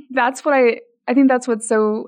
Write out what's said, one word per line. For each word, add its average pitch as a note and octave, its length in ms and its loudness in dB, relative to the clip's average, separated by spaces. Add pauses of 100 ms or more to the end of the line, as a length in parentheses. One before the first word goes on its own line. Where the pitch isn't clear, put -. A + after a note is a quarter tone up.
(100)
that's B3+ 340 -4
what D4 100 0
I, B3 260 2 (280)
I B3+ 60 0
think C4+ 140 4
that's B3+ 200 0
what's A3 200 -4
so G#3+ 400 0